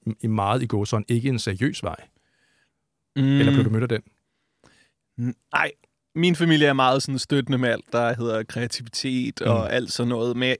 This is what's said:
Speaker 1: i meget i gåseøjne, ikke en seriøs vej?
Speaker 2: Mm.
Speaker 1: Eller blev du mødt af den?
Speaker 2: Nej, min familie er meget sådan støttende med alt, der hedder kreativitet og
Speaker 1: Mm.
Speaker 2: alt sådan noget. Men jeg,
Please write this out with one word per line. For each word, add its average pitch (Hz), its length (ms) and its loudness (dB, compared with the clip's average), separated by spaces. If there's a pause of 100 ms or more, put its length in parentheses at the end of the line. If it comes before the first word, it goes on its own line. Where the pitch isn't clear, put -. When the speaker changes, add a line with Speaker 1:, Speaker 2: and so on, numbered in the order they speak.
(200)
Speaker 1:
i 117 60 -4
meget 110 360 0
i 123 40 -4
gåseøjne, 107 420 -2
ikke 120 200 0
en 123 100 -2
seriøs 107 440 -4
vej? 82 140 -6 (1200)
Speaker 2:
Mm. 135 60 2 (160)
Speaker 1:
Eller 139 140 6
blev 135 120 4
du 107 60 2
mødt 110 120 0
af 123 60 -2
den? 110 140 -2 (1500)
Speaker 2:
Nej, 151 160 2 (440)
min 170 220 4
familie 160 320 4
er 139 40 4
meget 131 300 2
sådan 135 160 -4
støttende 135 400 0
med 127 100 0
alt, - 240 -4
der 117 220 0
hedder 113 280 -2
kreativitet 123 1000 -6
og 117 180 2
Speaker 1:
Mm. 92 140 -4
Speaker 2:
alt - 180 -4
sådan 120 160 -2
noget. 120 280 -2
Men 127 120 0
jeg, 127 120 0